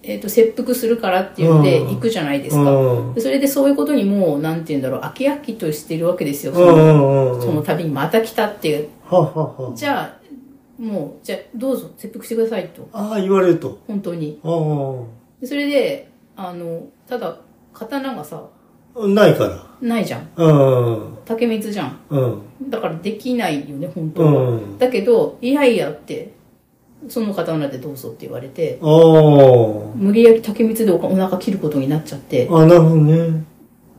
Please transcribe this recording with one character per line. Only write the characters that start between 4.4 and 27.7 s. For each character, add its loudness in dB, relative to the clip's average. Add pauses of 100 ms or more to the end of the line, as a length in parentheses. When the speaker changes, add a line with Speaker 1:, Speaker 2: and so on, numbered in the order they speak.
Speaker 1:
な -4
ん -8
て -10
言 -4
う -4
ん -8
だ -6
ろ -6
う、 -8
飽 -12
き -4
飽 -4
き -12
と -6
し -10
て -8
る -2
わ -2
け -6
で -4
す -12
よ。 -6
そ -2
の、 8
Speaker 2:
う 8
ん 8
う 8
ん 8
う 4
ん -
う -8
ん。 -6
Speaker 1:
そ -4
の -4
度 -4
に -4
ま -4
た 2
来 -6
た -2
っ -8
て -6
い -4
う。 -10 (200)
Speaker 2:
は 2
は 2 (420)
は。 -12
Speaker 1:
じ -8
ゃ -6
あ、 -20
も -10
う、 -20
じ -10
ゃ -10
あ、 -12 (160)
ど -6
う -4
ぞ、 -12
切 -18
腹 -18
し -14
て -6
く -2
だ -2
さ -6
い -8
と。 -20
Speaker 2:
あ -8
あ、 -2
言 -2
わ 2
れ 2
る 2
と。 -12
Speaker 1:
本 -8
当 -10
に。 -10
Speaker 2:
あ -8
あ。 -6
Speaker 1:
で、 -12
そ -10
れ -4
で、 -4 (240)
あ -14
の、 -12 (220)
た -8
だ、 -10 (340)
刀 -10
が -14
さ、 -16 (540)
Speaker 2:
な 4
い 4
か 0
ら。 -8 (140)
Speaker 1:
な -4
い -4
じ -8
ゃ -10
ん。 -16
Speaker 2:
う 2
ん。 0
Speaker 1:
竹 -4
光 -4
じ -8
ゃ -8
ん。 -14 (120)
Speaker 2:
う -2
ん。 -4 (260)
Speaker 1:
だ -6
か -6
ら -8
で -8
き -6
な -4
い -6
よ -12
ね、 -8
本 -8
当 -2
は。 2
Speaker 2:
う -2
ん。 -12
Speaker 1:
だ 0
け -2
ど、 0
い -2
や 0
い 2
や -4
っ -16
て、 -14 (760)
そ -6
の -4
刀 -4
で -8